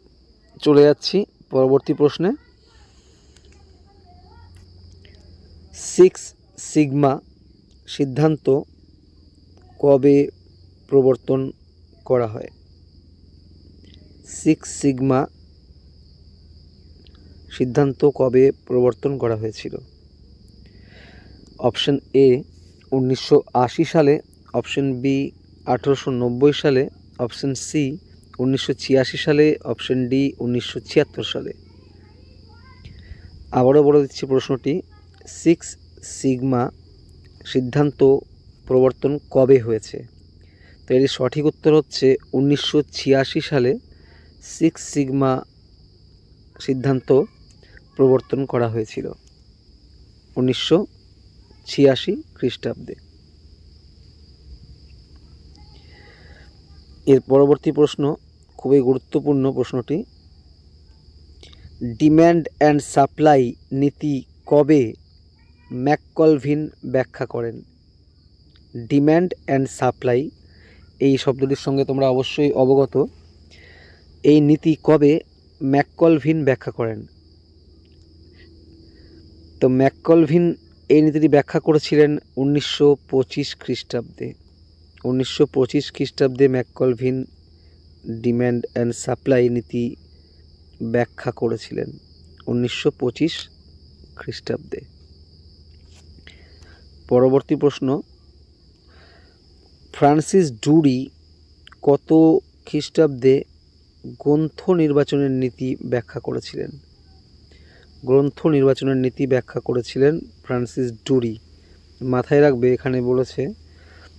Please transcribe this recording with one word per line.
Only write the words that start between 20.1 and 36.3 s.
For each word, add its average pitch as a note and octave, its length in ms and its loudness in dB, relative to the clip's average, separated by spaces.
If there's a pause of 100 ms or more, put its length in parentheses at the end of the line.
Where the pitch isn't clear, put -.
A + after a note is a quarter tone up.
অপশন C#3+ 360 -2 (180)
এ C3+ 140 6 (640)
উনিশশো C3 460 0 (160)
আশি B2 320 0
সালে, D3 280 2 (400)
অপশন C#3 320 -4 (140)
বি C3+ 160 -2 (500)
আঠারোশো C3+ 460 -2
নব্বই B2 420 0
সালে, C#3 300 0 (360)
অপশন C3 360 -6
সি D3+ 280 -6 (560)
উনিশশো C3 340 -2
ছিয়াশি C3 440 0
সালে, D3+ 280 2 (180)
অপশন B2+ 440 -4
ডি C3+ 140 0 (180)
উনিশশো B2 400 -6
ছিয়াত্তর - 540 -2
সালে। B2+ 180 -10 (2000)
আবারও C3+ 320 4
বলে D3 180 6
দিচ্ছি C#3 240 -6
প্রশ্নটি, C3+ 480 -2 (520)
সিক্স - 420 -2 (500)
সিগমা B2+ 460 -2 (840)